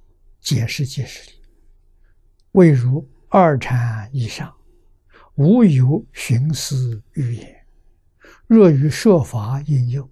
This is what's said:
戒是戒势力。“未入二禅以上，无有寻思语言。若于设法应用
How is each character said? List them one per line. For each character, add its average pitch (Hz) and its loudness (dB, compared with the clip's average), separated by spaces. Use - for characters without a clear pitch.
戒 113 -4
是 - -8
戒 127 -10
势 - -20
力。 - -20
“未 175 6
入 131 -2
二 165 2
禅 117 -4
以 123 -4
上， - -14
无 196 4
有 147 2
寻 135 -4
思 123 -8
语 120 -6
言。 - -16
若 220 6
于 143 2
设 170 2
法 117 -8
应 139 -2
用 135 -8